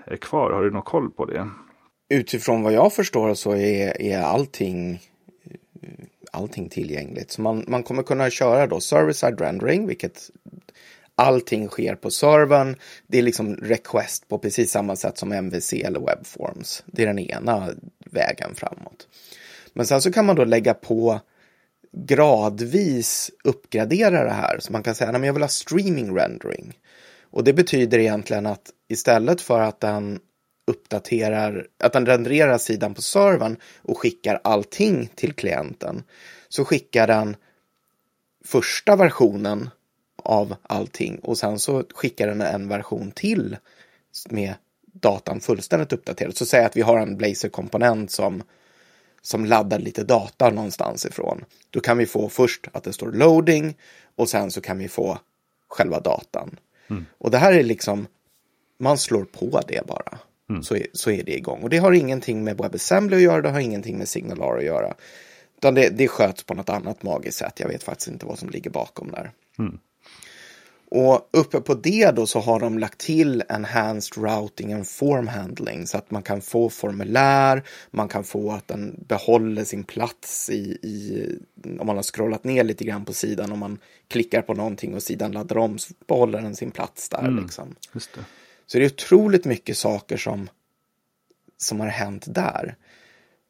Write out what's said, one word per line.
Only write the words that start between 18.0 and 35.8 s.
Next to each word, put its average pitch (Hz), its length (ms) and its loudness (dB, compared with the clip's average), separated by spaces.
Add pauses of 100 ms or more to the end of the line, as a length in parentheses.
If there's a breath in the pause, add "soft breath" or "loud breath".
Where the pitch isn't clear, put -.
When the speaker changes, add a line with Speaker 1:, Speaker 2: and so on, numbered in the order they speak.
Speaker 2:
vägen - 440 -2
framåt. - 520 -12 (680 loud breath)
Men 123 120 -2
sen 135 160 4
så 185 100 2
kan 214 140 4
man 196 100 6
då 147 80 6
lägga 113 300 4
på 113 460 2 (760)
gradvis 127 1300 2 (120)
uppgradera 143 800 2
det 113 80 0
här. - 280 -2
Så - 120 -12
man 107 120 -4
kan 113 120 -2
säga, 113 160 -2
"Nej, 123 80 2
men 135 80 0
jag 143 60 0
vill 147 100 0
ha 143 60 -2
streaming 151 680 0
rendering." 55 640 -4 (520 soft breath)
Och 120 120 -2
det 135 100 8
betyder 127 460 4
egentligen 107 460 0
att 104 240 -6 (180)
istället 117 540 2
för 117 180 2
att 110 200 0
den 104 400 -4 (480)
uppdaterar, 107 1000 -2 (160)
att - 100 4
den 127 120 2
renderar 127 520 4
sidan 107 360 -2
på 110 80 -12
servern 160 560 2 (240 loud breath)
och - 160 -4
skickar - 460 -2
allting 117 720 2
till - 180 -4
klienten, 78 680 -6 (460 loud breath)